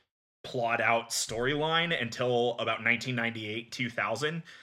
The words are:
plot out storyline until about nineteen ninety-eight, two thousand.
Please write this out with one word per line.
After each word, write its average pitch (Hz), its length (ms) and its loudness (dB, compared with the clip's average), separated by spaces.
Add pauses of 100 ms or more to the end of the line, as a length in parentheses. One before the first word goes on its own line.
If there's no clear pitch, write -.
(440)
plot 117 360 0
out 117 300 2
storyline 151 880 0
until 120 580 2
about 113 260 -2
nineteen 120 300 2
ninety-eight, 113 580 -4
two 120 180 -4
thousand. 120 520 -2 (200)